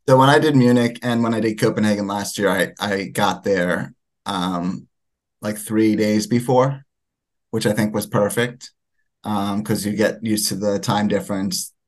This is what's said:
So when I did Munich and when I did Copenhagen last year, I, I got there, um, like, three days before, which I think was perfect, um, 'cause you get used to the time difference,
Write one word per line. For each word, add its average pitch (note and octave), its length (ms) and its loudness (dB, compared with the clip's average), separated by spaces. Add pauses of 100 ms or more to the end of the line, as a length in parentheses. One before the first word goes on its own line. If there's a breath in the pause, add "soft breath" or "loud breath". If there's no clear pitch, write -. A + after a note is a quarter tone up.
So C3 120 6
when C3+ 100 6
I D3+ 100 8
did D3+ 180 2
Munich A#2+ 460 4
and A#2 200 0
when A#2 100 0
I A2 80 -2
did A2 180 -2
Copenhagen G#2 480 0
last G2 320 -6
year, G2 120 2
I, F2 280 -2
I G2 260 -4
got F#2+ 400 -2
there, F2+ 500 -2 (320)
um, F#2 600 -4 (540)
like, G#2+ 160 -6
three A2 400 0
days G#2+ 300 0
before, B2+ 580 0 (680)
which A2 140 -2
I A2 80 2
think G#2+ 220 0
was G#2 120 -4
perfect, A#2+ 680 -2 (520)
um, G2+ 400 -4
'cause G2+ 220 -2
you G#2 80 -2
get G2+ 280 0
used G#2+ 260 -2
to G2 80 -6
the G2+ 220 -2
time G#2 300 0
difference, G2 640 -4 (160)